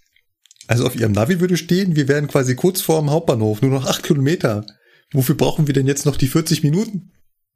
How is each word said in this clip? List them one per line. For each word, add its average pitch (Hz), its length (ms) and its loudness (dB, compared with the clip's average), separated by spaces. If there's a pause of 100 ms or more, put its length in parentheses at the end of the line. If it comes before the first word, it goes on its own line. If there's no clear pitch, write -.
(680)
also 117 180 0
auf - 100 -2
ihrem 110 180 0
Navi 127 280 2
würde 180 160 0
stehen, 175 400 0
wir 143 100 2
wären 143 220 0
quasi 127 260 0
kurz 185 280 0
vorm 156 280 0
Hauptbahnhof, 117 520 0
nur 135 80 2
noch 135 160 -2
acht - 160 -2
Kilometer. 139 640 0 (460)
Wofür 135 220 2
brauchen 143 320 0
wir 139 80 0
denn 139 120 2
jetzt 139 180 -2
noch 139 140 0
die 131 100 2
vierzig - 340 -2
Minuten? 175 500 -2 (420)